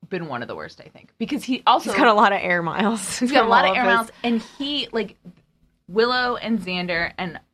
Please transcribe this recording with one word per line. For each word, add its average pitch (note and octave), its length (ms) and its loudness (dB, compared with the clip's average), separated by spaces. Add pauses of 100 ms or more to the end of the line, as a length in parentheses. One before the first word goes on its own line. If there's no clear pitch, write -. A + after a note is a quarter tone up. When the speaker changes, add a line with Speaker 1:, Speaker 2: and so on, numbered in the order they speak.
Speaker 1:
been E3+ 200 -8
one A#2+ 140 -8
of A2+ 60 -12
the G#2 80 -10
worst, D#2 240 -16
I - 80 -20
think, - 300 -20
because A3+ 260 -6
he B3+ 220 -4
also C4 240 2
Speaker 2:
He's G3+ 80 -2
got C4 100 6
a G#3+ 60 6
lot G#3 180 6
of F#3+ 100 0
air F3 200 0
miles G3+ 560 -2
<laughs> - 20 -2
Speaker 1:
He's B3 100 0
got C4 100 4
a - 20 4
Speaker 2:
from A3+ 80 2
Speaker 1:
lot A#3+ 160 6
of C#4+ 60 2
Speaker 2:
all C#4 40 0
Speaker 1:
air B3+ 60 0
Speaker 2:
of A#3+ 60 2
his A#3 80 4
Speaker 1:
miles, - 140 -2 (140)
and A#3 160 0 (180)
he, C#4 340 -6
like, G#3+ 240 -6 (720)
Willow B3 480 0
and A3 240 -4
Xander F3+ 580 -4
and E3+ 200 -8 (160)